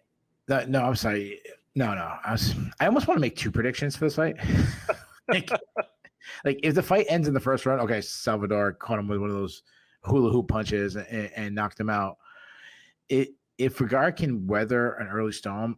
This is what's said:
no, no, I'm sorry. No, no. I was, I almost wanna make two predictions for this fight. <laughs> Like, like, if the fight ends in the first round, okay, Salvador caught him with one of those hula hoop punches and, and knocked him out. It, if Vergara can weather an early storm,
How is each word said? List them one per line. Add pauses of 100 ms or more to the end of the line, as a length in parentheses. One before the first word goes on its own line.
(480)
no,
no,
I'm
sorry. (360)
No,
no.
I
was, (240)
I
almost
wanna
make
two
predictions
for
this
fight.
<laughs> (840)
Like, (920)
like,
if
the
fight
ends
in
the
first
round,
okay,
Salvador
caught
him
with
one
of
those (380)
hula
hoop
punches
and,
and
knocked
him
out. (880)
It, (220)
if
Vergara
can
weather
an
early
storm,